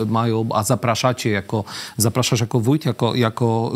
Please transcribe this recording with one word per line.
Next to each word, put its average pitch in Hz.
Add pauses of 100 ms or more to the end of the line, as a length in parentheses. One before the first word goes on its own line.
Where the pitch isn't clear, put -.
mają, 113
a 110
zapraszacie 120
jako, 104 (340)
zapraszasz 117
jako 120
wójt, 135
jako, 117
jako 113